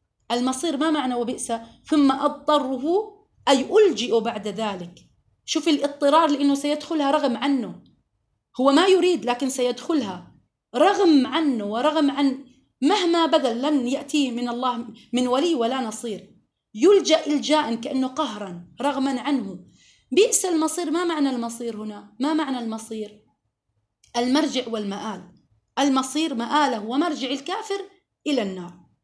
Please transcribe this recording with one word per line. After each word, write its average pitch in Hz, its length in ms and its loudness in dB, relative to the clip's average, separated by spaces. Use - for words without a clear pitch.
المصير 254 460 -2
ما 311 140 0
معنى 254 240 -2
وبئس؟ 240 380 -4
"ثم 285 220 4
أضطره"، 285 1080 0
أي 262 300 4
ألجئ 233 420 4
بعد 214 280 -4
ذلك. 196 460 -6
شوف 320 220 -2
الاضطرار، 285 640 2
لأنه 277 260 2
سيدخلها 294 560 -2
رغم 277 260 0
عنه، 233 460 -4
هو 269 100 6
ما 339 160 6
يريد 359 380 4
لكن 247 240 -2
سيدخلها 247 840 -4
رغم 320 520 4
عنه 262 380 -2
ورغم 277 460 2
عن 277 340 0
مهما 339 440 2
بذل، 254 360 2
لن 277 260 0
يأتيه 269 440 -2
من 240 180 -4
الله 240 360 -4
من 254 140 0
ولي 294 280 2
ولا 247 260 -2
نصير. 220 540 -8
يلجأ 320 520 4
إلجاء 277 500 0
كأنه 254 320 -4
قهراً 208 600 -8
رغماً 262 400 -2
عنه. 240 380 -4
بئس 381 340 4
المصير، 320 460 0
ما 349 120 0
معنى 311 260 0
المصير 233 480 -6
هنا؟ 208 420 -12
ما 294 140 0
معنى 269 260 -2
المصير؟ 220 640 -8
المرجع 254 500 0
والمآل. 208 540 -6
المصير 277 540 0
مآله 233 520 0
ومرجع 262 440 -2
الكافر 392 520 -6
إلى 269 140 0
النار. 185 320 -8